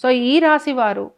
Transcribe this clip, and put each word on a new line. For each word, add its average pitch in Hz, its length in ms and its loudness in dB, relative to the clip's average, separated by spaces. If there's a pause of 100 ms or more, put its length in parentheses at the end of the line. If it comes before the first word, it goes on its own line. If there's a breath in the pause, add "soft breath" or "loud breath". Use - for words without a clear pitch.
So 254 60 0
ఈ 254 300 2
రాశి 302 320 2
వారు 208 460 -4